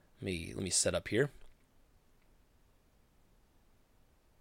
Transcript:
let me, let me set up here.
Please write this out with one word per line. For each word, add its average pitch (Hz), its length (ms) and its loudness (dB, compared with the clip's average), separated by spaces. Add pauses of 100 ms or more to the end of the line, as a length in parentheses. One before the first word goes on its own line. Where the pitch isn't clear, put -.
(200)
let - 40 -6
me, 87 300 -2
let 98 100 -4
me 87 60 -2
set - 220 4
up 87 140 0
here. 127 240 2 (3000)